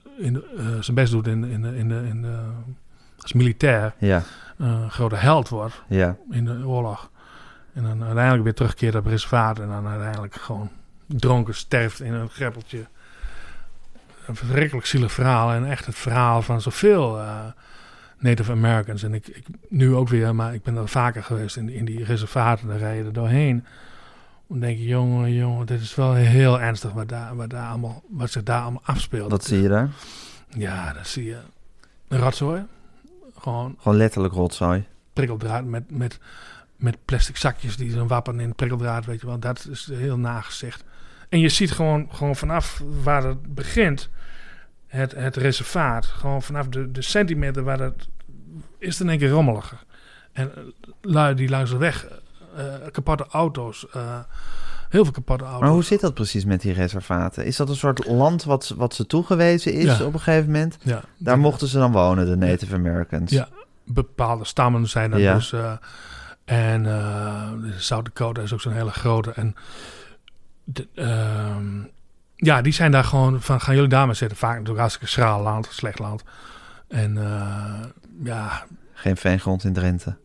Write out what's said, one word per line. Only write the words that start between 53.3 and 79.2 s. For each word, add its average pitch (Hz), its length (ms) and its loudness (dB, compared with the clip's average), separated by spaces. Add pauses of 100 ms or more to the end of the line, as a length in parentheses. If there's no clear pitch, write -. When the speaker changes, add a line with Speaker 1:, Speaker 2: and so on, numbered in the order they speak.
Speaker 1:
eh, 120 260 -8 (680)
heel 208 140 6
veel 143 100 2
kapotte 127 300 -2
auto's. 127 180 -8
Speaker 2:
Maar 135 100 6
hoe 170 120 6
zit 202 180 2
dat 170 120 2
precies 104 320 -2
met 98 160 2
die 95 120 0
reservaten? 90 720 -2
Is 127 100 -4
dat 139 140 0
een 143 60 -4
soort 139 300 0
land 143 380 2
wat, 139 340 0
wat 120 160 -2
ze - 140 -4
toegewezen 170 640 4
is 147 240 4
Speaker 1:
Ja. 107 80 0
Speaker 2:
op 147 80 -2
een 156 60 -4
gegeven 160 320 4
moment? 156 300 0
Speaker 1:
Ja. 117 200 -2 (160)
Speaker 2:
Daar 127 180 2
Speaker 1:
Ja. 139 60 6
Speaker 2:
mochten 147 260 4
ze 131 100 0
dan 127 140 6
wonen, 92 340 6
de 90 200 4
Speaker 1:
Ja. 90 60 6
Speaker 2:
Native 95 240 0
Americans? 85 560 -2
Speaker 1:
Ja, 131 160 2 (360)
bepaalde 117 600 -2
stammen 120 440 2
zijn 110 220 0
dat 107 80 4
Speaker 2:
Ja. 98 140 6
Speaker 1:
dus, 113 200 2
eh, 113 180 -4 (720)
en, 113 400 2
eh, 104 640 -4 (280)
South 113 280 -4
Dakota 117 360 -4
is 104 120 -4
ook 113 80 -2
zo'n 117 120 -4
hele 110 180 -2
grote. 113 400 0
En 110 240 -4 (1080)
de, 131 320 -10
ehm, 107 720 -2 (720)
ja, 151 260 4
die 143 120 4
zijn 160 180 4
daar 135 120 8
gewoon 131 380 4
van, 127 200 0
"Gaan 135 140 2
jullie 139 140 6
daar 135 160 6
maar 117 100 2
zitten?" 107 220 -4
Vaak 117 140 0
natuurlijk 110 280 -4
hartstikke 117 340 -2
schraal 110 280 4
land, 107 300 -2
slecht - 280 -8
land. 107 240 -8 (640)
En, 107 300 0
eh, 104 680 -6 (380)
ja. 113 420 -6 (280)
Speaker 2:
Geen 90 240 0
veengrond 92 460 0